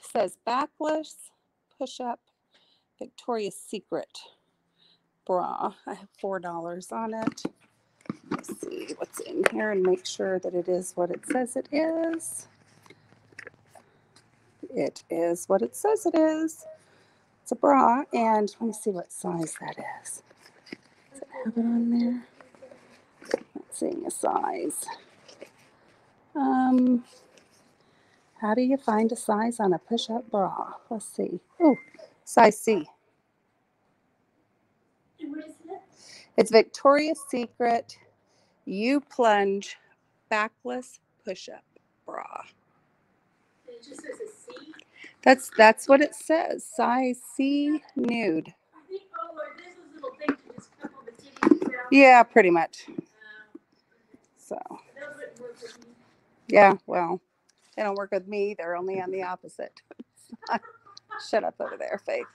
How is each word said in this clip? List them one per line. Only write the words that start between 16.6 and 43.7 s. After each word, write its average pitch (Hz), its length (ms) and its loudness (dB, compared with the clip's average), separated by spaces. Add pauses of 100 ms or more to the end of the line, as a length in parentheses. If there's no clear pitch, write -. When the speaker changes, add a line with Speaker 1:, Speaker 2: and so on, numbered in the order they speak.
Speaker 1:
It's - 100 -6
a 240 40 -4
bra, 269 560 6
and 220 480 0
let 226 80 -4
me 208 60 -6
see - 160 -6
what 175 220 -8
size 170 480 -6
that - 160 -12 (260)
is. - 200 -16 (880)
Does - 100 -18
it - 60 -18 (160)
have 240 140 -6
it - 20 -2
on 233 300 0
there? 240 360 -2 (1300)
Not - 160 -16
seeing - 340 -8
a - 60 -8
size. - 760 -4 (1500)
Um, 254 680 4 (1400)
how 214 140 0
do 247 80 2
you 262 160 2
find 220 340 2
a 233 40 -6
size 226 440 -2
on 190 140 4
a 160 40 -2
push-up 233 520 -4
bra? - 440 -2 (160)
Let's 214 160 -8
see. - 340 -6 (220)
Ooh, 294 140 6 (480)
size 220 360 6
C. 196 280 0 (2250)
Speaker 2:
And 285 120 -12
what 311 140 -12
is 311 80 -20 (140)
it? 381 120 -14 (560)
Speaker 1:
It's 214 160 4
Victoria's 294 680 4 (100)
Secret 233 680 -4 (680)
U 233 340 0
Plunge 202 760 0 (540)
Backless 247 680 -6 (240)
Push-Up - 400 -12 (420)
Bra. - 360 -14 (1300)
Speaker 2:
It - 160 -20